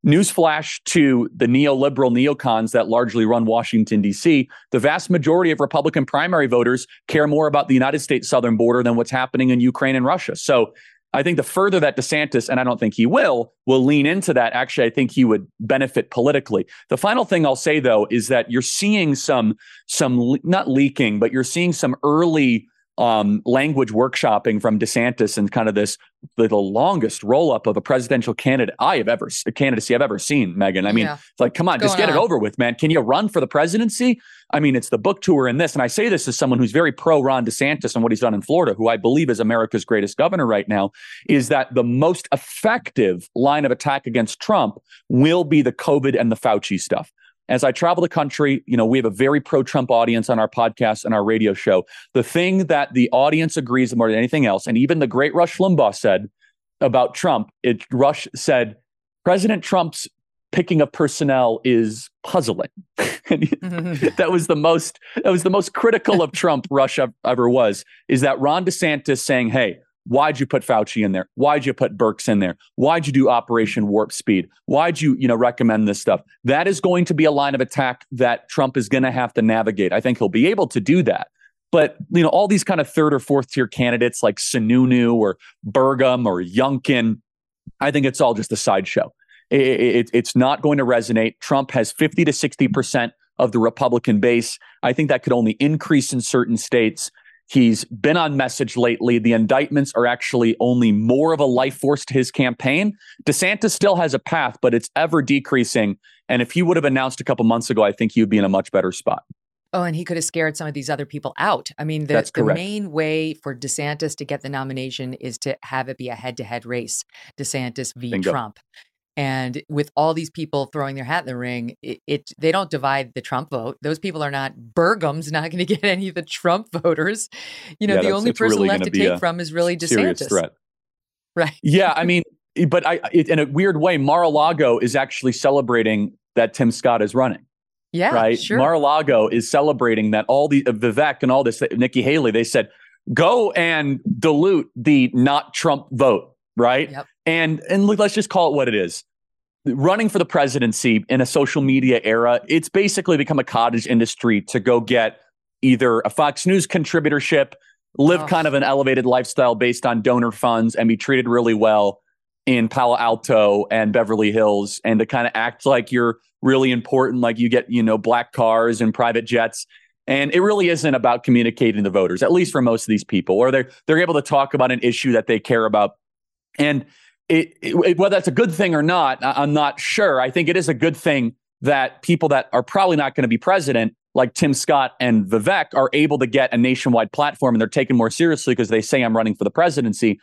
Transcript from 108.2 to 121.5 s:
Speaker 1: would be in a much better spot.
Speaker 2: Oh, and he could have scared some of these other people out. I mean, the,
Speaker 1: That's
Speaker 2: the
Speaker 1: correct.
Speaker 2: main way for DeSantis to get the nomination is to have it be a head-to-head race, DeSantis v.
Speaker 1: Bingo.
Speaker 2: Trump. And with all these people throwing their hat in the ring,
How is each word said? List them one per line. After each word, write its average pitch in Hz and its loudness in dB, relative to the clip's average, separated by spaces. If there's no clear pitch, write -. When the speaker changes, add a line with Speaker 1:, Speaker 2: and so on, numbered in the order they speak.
Speaker 1:
would 104 2
be 107 2
in 101 2
a 95 0
much 95 -2
better 92 0
spot. - -6
Speaker 2:
Oh, 180 -4
and 170 -4
he 175 -6
could 170 -6
have - -6
scared 156 -4
some 156 -10
of 147 -10
these 139 -10
other 143 -4
people 143 -10
out. 175 -2
I 147 -10
mean, 151 -6
the, - 0
Speaker 1:
That's 110 -2
Speaker 2:
the - -2
Speaker 1:
correct. 107 0
Speaker 2:
main 202 -8
way 156 -4
for 139 -12
DeSantis 147 -8
to 143 -12
get 139 -8
the 139 -12
nomination 131 -10
is 123 -14
to 135 -6
have 131 -8
it 127 -12
be 123 -12
a 117 -10
head-to-head 120 -12
race, 120 -8
DeSantis 127 -8
v. 120 -10
Speaker 1:
Bingo. 95 -2
Speaker 2:
Trump. 113 -8
And 131 -6
with 147 -6
all 156 2
these 160 -6
people 147 -6
throwing 139 -8
their 135 -10
hat 156 -6
in - -14
the 127 -10
ring, 123 -8